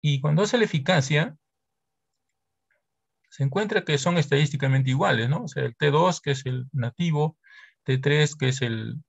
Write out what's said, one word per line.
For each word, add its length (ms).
Y 180
cuando 220
hace 160
la 60
eficacia, 720
se 140
encuentra 400
que 120
son 220
estadísticamente 720
iguales, 380
¿no? 160
O 40
sea, 160
el 120
T 140
dos, 300
que 120
es 140
el 260
nativo, 680
T 140
tres, 360
que 140
es 120
el 360